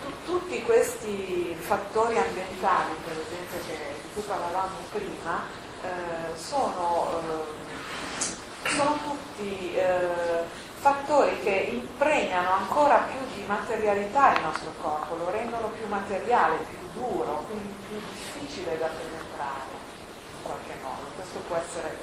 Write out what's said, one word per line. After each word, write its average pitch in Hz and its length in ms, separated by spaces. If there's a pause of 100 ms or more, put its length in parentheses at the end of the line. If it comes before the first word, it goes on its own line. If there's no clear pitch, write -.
tu-, - 220
tutti 339 380
questi 190 960
fattori 220 580
ambientali, 185 800 (100)
per 170 80
esempio, 175 540
che, 151 360
di - 120
cui 208 80
parlavamo 175 540 (160)
prima, 190 520 (380)
eh, 170 540
sono, 175 840 (1400)
eh, - 40
sono 285 340
tutti, 202 720
eh, 175 920 (120)
fattori 277 600
che 196 320
impregnano 240 800
ancora 240 440 (140)
più 262 80 (160)
di 196 120
materialità 214 880
il - 80
nostro 160 380
corpo, 156 360
lo 170 140
rendono 233 380
più - 200
materiale, 196 680 (120)
più - 100 (160)
duro, 190 520
quindi 202 280 (140)
più 214 120 (120)
difficile 170 680
da 160 80
penetrare 156 840 (640)
in - 100
qualche 151 400
modo. 127 220 (120)
Questo 185 240
può - 160
essere 165 460